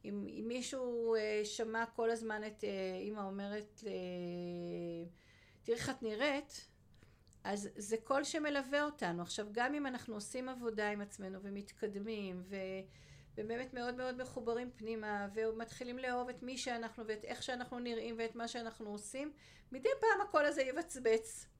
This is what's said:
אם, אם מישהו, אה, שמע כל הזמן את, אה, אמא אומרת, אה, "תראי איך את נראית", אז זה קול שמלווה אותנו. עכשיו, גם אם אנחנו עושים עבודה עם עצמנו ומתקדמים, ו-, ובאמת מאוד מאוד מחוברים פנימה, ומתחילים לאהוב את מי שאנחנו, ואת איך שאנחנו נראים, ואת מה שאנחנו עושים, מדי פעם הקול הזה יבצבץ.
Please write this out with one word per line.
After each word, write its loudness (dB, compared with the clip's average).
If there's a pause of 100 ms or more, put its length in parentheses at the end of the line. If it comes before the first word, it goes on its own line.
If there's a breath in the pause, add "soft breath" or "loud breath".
אם, -2
אם -6
מישהו, 2
אה, 4
שמע 0
כל 2
הזמן 0
את, -6
אה, 0
אמא -2
אומרת, -4
אה, -2 (1700 loud breath)
"תראי 4
איך 0
את -2
נראית", 0 (760 loud breath)
אז -2
זה 0
קול 4
שמלווה 2
אותנו. 0
עכשיו, -4
גם 2
אם 0
אנחנו -4
עושים -4
עבודה 0
עם -2
עצמנו -8
ומתקדמים, -4
ו-, -8 (840 loud breath)
ובאמת -4
מאוד -2
מאוד -2
מחוברים -2
פנימה, -2
ומתחילים -2
לאהוב 0
את -8
מי -4
שאנחנו, -2
ואת -2
איך -4
שאנחנו -2
נראים, -2
ואת -2
מה -2
שאנחנו -6
עושים, -4 (380 loud breath)
מדי 4 (100)
פעם 8
הקול 8
הזה 4
יבצבץ. 4 (140)